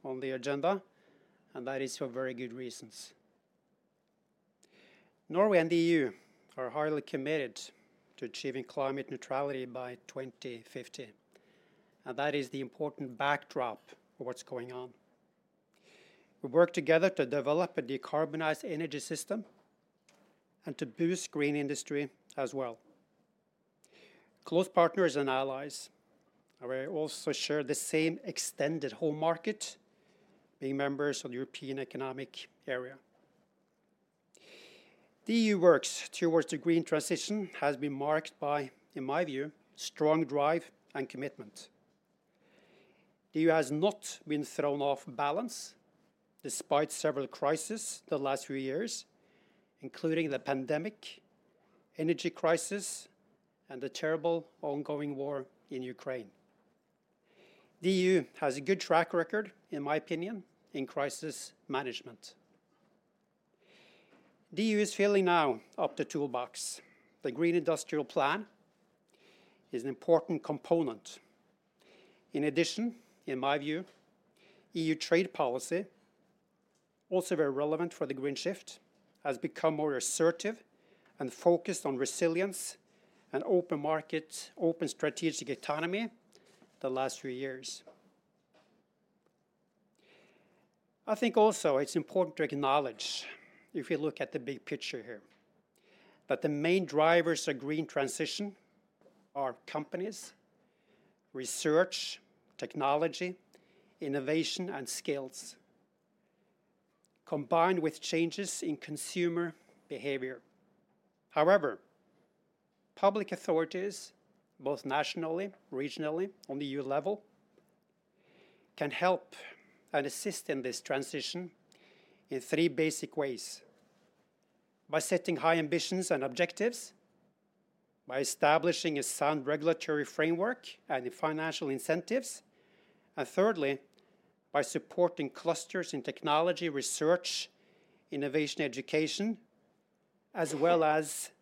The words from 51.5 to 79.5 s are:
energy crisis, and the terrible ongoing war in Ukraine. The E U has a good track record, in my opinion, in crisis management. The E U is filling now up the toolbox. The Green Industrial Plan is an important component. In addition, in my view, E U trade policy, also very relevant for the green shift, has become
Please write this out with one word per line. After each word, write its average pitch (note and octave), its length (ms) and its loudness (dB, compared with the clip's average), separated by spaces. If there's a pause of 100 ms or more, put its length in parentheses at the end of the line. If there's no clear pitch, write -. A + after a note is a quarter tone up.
energy E3 320 0
crisis, E3+ 760 0 (640)
and B2+ 140 -10
the C#3 80 -4
terrible E3 580 0 (140)
ongoing D3 520 -4
war C#3 300 -4 (260)
in B2+ 120 -6
Ukraine. B2+ 460 -8 (1500)
The F3 80 4
E F#3 120 4 (120)
U D3 120 4 (140)
has C#3 160 2
a C#3+ 60 -8
good F#3 180 0
track E3 320 4
record, F#3 400 -2 (180)
in C#3+ 120 -4
my D3 140 0
opinion, F3 460 -4 (300)
in C3+ 140 -4
crisis C#3+ 680 -6 (160)
management. B2+ 640 -6 (2250)
The F3 80 0
E A3 80 4
U G#3 80 4
is G#3 160 2
filling G3 320 6
now E3+ 340 4 (160)
up - 220 -2
the D3+ 80 -2
toolbox. B2+ 760 -6 (400)
The C#3+ 100 -4
Green E3 240 2
Industrial D3+ 520 0
Plan E3 400 0 (1200)
is A#2+ 120 -6
an C#3 80 -4
important D#3+ 520 4
component. C#3+ 760 0 (1120)
In C#3+ 120 0
addition, E3 500 2 (320)
in C3 120 -2
my C#3 200 2
view, D3+ 260 -4 (920)
E E3+ 100 -2
U D#3 100 4
trade E3+ 400 2
policy, D3+ 500 0 (1300)
also F#3 260 0
very D3 140 4
relevant D3+ 420 -2
for - 140 -4
the C3 80 -4
green C#3 200 -2
shift, - 440 -6 (460)
has C3+ 140 -2
become D#3+ 360 0